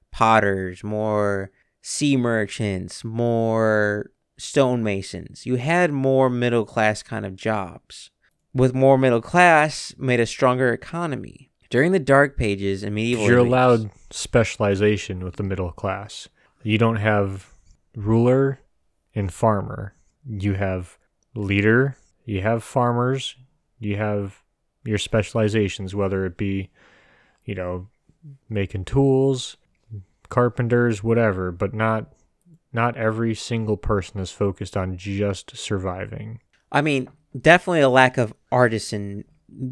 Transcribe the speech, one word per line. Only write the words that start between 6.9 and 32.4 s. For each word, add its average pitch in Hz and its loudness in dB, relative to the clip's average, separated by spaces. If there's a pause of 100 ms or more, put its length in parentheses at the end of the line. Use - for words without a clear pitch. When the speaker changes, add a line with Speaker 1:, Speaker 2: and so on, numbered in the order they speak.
Speaker 1:
kind 107 -10
of 95 -10
jobs. 98 -8 (420)
With 127 2
more 135 6
middle 127 4
class, 160 2
made 123 0
a 113 2
stronger 127 0
economy. 147 -10 (200)
During 151 4
the 196 2
Dark 139 4
Ages 98 -2
and 104 -6
Medieval 113 0
Speaker 2:
You're 123 6
Speaker 1:
Ages 120 4
Speaker 2:
allowed 123 2 (200)
specialization 101 0
with 90 -10
the 107 -6
middle 92 -6
class. 98 -10 (340)
You 107 0
don't 113 2
have 101 -2 (460)
ruler 123 2 (540)
and 98 -2
farmer. 101 -2 (340)
You 101 -2
have 95 -4 (360)
leader, 104 2 (300)
you 98 -4
have 113 -2
farmers, 123 -2 (420)
you 104 -6
have 101 -6 (420)
your 107 -2
specializations, 104 -2
whether 98 -2
it 90 -8
be, 98 -4 (720)
you 104 -10
know, 92 -8 (600)
making 98 -4
tools, 135 0 (720)
carpenters, 120 2
whatever, 104 2
but 95 -4
not, 110 -2 (600)